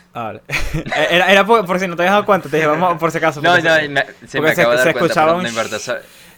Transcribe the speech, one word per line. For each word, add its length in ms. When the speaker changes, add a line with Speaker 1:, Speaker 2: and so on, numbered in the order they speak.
Speaker 1:
Ah, 120
vale. 220
<laughs> 640
Era, 220
era 120
por, 220
por 140
si 80
no 80
te 80
habías 100
dado 140
cuenta, 200
te 100
dije, 100
vamos, 320
por 120
si 60
acaso, 240
Speaker 2:
No, 80
Speaker 1:
porque 180
Speaker 2:
no, 80
Speaker 1:
se, 140
Speaker 2:
me, 120
sí 360
Speaker 1:
porque 40
Speaker 2:
me 140
Speaker 1:
se, 60
Speaker 2:
acabo 120
de 40
Speaker 1:
se 80
Speaker 2:
dar 80
cuenta, 60
Speaker 1:
escuchaba 300
Speaker 2:
pero 80
Speaker 1:
un 60
Speaker 2:
no 60
importa, 280
Speaker 1:
sh-, 40
Speaker 2:
eso, 140